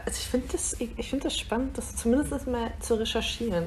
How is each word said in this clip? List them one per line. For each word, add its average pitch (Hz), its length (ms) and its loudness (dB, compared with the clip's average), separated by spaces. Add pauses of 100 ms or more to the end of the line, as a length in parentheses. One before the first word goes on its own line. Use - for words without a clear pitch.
also - 120 -2
ich - 80 -4
find - 280 0
das, - 260 -2
ich, 233 160 -2
ich 226 140 -6
find 277 140 0
das 320 120 -2
spannend, 262 400 0
das - 200 -6
zumindest 277 500 2
mal 233 240 0 (100)
zu - 140 2
recherchieren, 220 720 2